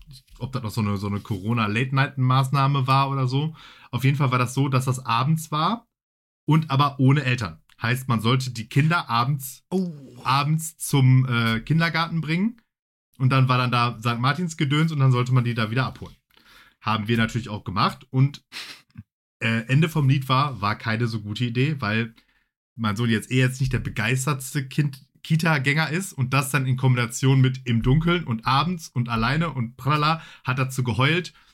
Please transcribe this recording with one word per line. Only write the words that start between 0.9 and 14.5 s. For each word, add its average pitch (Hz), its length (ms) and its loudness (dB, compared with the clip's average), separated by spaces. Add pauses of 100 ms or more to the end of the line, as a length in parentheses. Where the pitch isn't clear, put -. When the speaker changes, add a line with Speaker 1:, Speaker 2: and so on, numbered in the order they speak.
Speaker 1:
so 101 80 -6
eine 101 140 -4
Corona-Late-Night-Maßnahme 131 1700 0
war 135 240 2
oder 135 160 0
so. 147 300 -2 (340)
Auf 131 140 -2
jeden 139 120 2
Fall 135 140 2
war 123 80 2
das 123 160 -2
so, 139 140 2
dass 131 160 2
das 131 200 -2
abends 131 460 0
war 175 360 -2 (600)
und 156 240 2
aber 139 300 2
ohne 139 240 4
Eltern. 123 360 -4 (200)
Heißt, 127 280 -2
man 113 120 2
sollte 127 300 0
die 110 180 -10
Kinder 160 420 0
abends, 123 600 -2
Speaker 2:
Oh. 170 540 -6
Speaker 1:
abends 143 540 0
zum, 127 500 4
äh, 113 320 0
Kindergarten 165 600 -2
bringen. 175 400 -2 (580)
Und 131 120 2
dann 131 180 4
war 123 100 2
dann 123 120 0
da 120 300 0
Sankt 117 200 -2
Martins 147 380 0